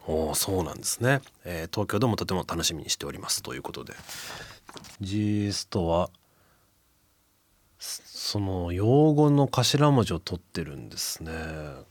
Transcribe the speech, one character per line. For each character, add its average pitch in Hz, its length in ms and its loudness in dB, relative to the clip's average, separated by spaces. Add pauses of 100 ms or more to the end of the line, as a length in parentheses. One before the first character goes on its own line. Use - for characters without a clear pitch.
お 78 240 0
ー、 80 40 -4
そ 95 260 0
う - 20 0
な 73 120 -6
ん - 20 -10
で - 80 -14
す - 160 -4
ね。 131 220 2 (220)
え 85 240 -6
ー、 - 60 -12
東 104 140 -2
京 101 100 0
で 123 80 4
も 110 80 2
と - 120 -4
て 95 80 -2
も 90 120 0
楽 82 160 -4
し - 120 0
み 73 100 -10
に - 60 -8
し - 60 0
て - 100 -10
お - 40 -6
り - 80 -12
ま 104 120 -10
す。 - 120 -4
と 120 120 -8
い 127 40 -8
う - 40 -10
こ - 100 -8
と - 100 -12
で。 - 120 -14 (1080)
ジ 98 160 -4
ー 104 320 2
エ 101 40 -2
ス - 140 -6
と 87 220 0
は、 85 200 2 (1700)
そ - 580 -8
の 92 320 -2
用 127 440 6
語 147 160 6
の 143 180 6
頭 147 420 4
文 127 140 6
字 92 80 -2
を 82 80 -2
取 - 180 -6
っ - 20 -12
て - 220 -8
る 71 140 -8
ん 57 120 -12
で - 100 -12
す - 260 -6
ね。 80 80 -8 (580)